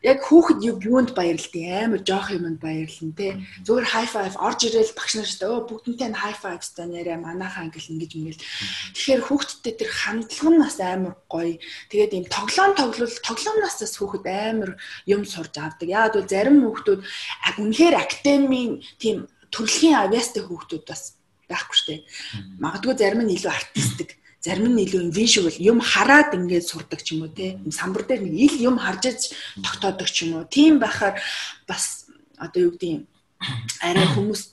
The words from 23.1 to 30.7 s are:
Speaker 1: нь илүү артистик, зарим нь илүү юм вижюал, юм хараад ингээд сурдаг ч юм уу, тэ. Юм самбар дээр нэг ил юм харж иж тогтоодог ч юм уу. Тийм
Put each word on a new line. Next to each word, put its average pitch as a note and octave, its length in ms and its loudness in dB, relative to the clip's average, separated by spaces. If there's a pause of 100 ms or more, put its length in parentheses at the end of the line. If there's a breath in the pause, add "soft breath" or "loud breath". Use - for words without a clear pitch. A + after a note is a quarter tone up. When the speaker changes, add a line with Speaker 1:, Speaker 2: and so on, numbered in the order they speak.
Speaker 1:
нь G3+ 80 2
илүү F3+ 200 -2
артистик, - 580 -4 (340 soft breath)
зарим F#3+ 320 0
нь G#3+ 80 4
илүү F#3 240 0
юм - 40 -2
вижюал, G3 440 2
юм A3+ 240 6
хараад A#3+ 560 6
ингээд F3 320 0
сурдаг D#3+ 320 -12
ч - 160 -8
юм D#3+ 80 -4
уу, D#3 80 -12
тэ. F#3+ 320 -8
Юм D3+ 80 -6
самбар F#3+ 320 -4
дээр A3 240 0
нэг D#3 60 -4 (100)
ил D4 120 6 (160)
юм A#3+ 40 2
харж - 320 -2
иж - 120 -4 (440 loud breath)
тогтоодог F#3+ 440 -4
ч - 200 -2
юм E3 80 -2
уу. D#3+ 80 -8
Тийм D4+ 360 8